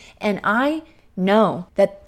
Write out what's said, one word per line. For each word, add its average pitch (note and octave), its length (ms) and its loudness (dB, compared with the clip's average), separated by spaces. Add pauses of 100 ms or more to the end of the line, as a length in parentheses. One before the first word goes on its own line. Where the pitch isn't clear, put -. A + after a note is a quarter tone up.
(180)
And G3+ 240 -4
I C#4 400 -2 (320)
know F#3+ 600 0
that - 340 0